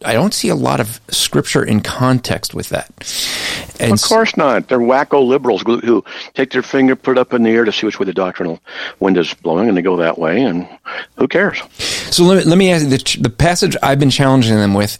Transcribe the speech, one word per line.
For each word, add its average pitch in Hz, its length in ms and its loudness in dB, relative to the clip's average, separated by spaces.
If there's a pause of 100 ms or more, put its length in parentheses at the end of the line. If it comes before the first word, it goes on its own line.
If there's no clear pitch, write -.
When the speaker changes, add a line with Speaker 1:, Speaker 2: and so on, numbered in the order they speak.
Speaker 1:
I 113 100 -2
don't 156 200 0
see - 160 -2
a 170 60 0
lot 131 240 0
of 110 200 -6 (100)
scripture - 540 -2
in 107 180 0
context - 720 -2
with 82 160 -10
that. - 220 -6 (880)
And 117 140 2
Speaker 2:
Of 208 80 2
course 226 340 0
not. 131 320 0
They're 127 120 0
wacko 135 460 2
liberals 123 380 2
who, 113 160 0
who 113 240 2 (300)
take 131 180 -2
their 127 120 -2
finger, 131 320 2
put - 160 -2
it 127 80 2
up 123 140 0
in 120 100 2
the 113 80 4
air 117 140 4
to 107 60 0
see - 140 -4
which 104 140 -4
way 101 80 -2
the 92 60 -4
doctrinal 90 460 -4 (400)
wind 95 180 2
is 85 180 0
blowing, 98 340 -2
and 98 80 2
they 87 60 0
go 92 140 0
that 82 200 -2
way, 82 240 -2
and 92 260 -2 (500)
who 131 100 0
cares? 185 320 -2 (520)
Speaker 1:
So 175 120 2
let 185 200 6
me, 160 60 2
let 170 80 4
me 190 140 4
ask 165 140 2
you, 139 40 0
the, - 320 -2
the 123 80 0
passage 170 540 0
I've 139 160 2
been 143 100 4
challenging 131 460 4
them 101 180 2
with 104 260 0